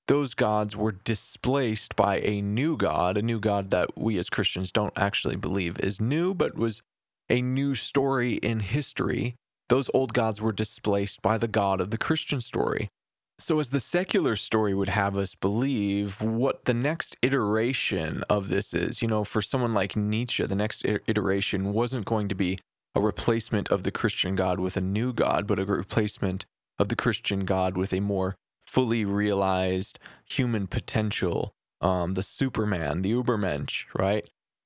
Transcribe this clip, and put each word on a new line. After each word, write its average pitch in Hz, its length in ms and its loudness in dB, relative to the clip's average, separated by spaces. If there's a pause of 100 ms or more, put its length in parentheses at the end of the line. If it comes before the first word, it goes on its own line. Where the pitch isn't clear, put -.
Those 143 280 2
gods 107 420 2
were 107 160 0
displaced 117 1040 -2
by 101 220 4
a 101 240 0
new 120 340 0
god, 90 400 2
a 104 60 2
new 117 180 0
god 101 300 0
that 90 260 0
we 107 220 0
as 90 100 -2
Christians 92 420 -2
don't 104 260 0
actually - 400 0
believe 92 420 -2
is 101 220 -2
new, 160 340 0
but 160 220 0
was 113 260 0 (480)
a 123 100 4
new 131 340 0
story 131 600 0
in 110 260 0
history. - 760 -2 (340)
Those 131 240 4
old 131 180 2
gods 110 300 0
were 110 100 2
displaced 101 720 -2
by 110 160 4
the 113 100 0
God 98 320 2
of 95 100 -2
the 110 60 -2
Christian 143 460 -4
story. - 480 -2 (500)
So 156 180 0
as 135 120 -2
the 135 100 0
secular 175 560 2
story 107 380 2
would 98 160 2
have 101 260 2
us 98 180 -2
believe, 101 840 0
what 113 460 0
the 123 80 4
next 139 460 -2
iteration 110 1120 0
of 101 180 2
this 98 240 0
is, 87 300 -2
you 117 60 0
know, 107 160 0
for 104 180 -2
someone 120 300 0
like 101 240 0
Nietzsche, 107 500 -2
the 98 80 -2
next 104 320 -2
i-, 104 200 0
iteration 98 680 0
wasn't 117 320 -2
going 107 240 0
to 95 60 -2
be 92 240 0 (360)
a - 60 2
replacement 107 680 0
of 98 120 2
the 98 80 -2
Christian - 460 0
God 92 240 2
with 92 160 -2
a 98 40 0
new 104 320 0
God, 76 360 2
but 98 100 2
a 98 60 0
replacement 98 840 -2 (320)
of 104 100 2
the 110 80 -2
Christian 104 480 0
God 92 320 0
with 95 160 0
a 95 80 0
more 98 360 0 (280)
fully 117 400 0
realized 95 920 0 (260)
human 117 440 -2
potential, 104 840 -2 (280)
um, 90 340 0
the 95 80 -2
Superman, 95 800 -2
the 98 100 0
Übermensch, 101 720 0 (140)
right? 101 300 0 (380)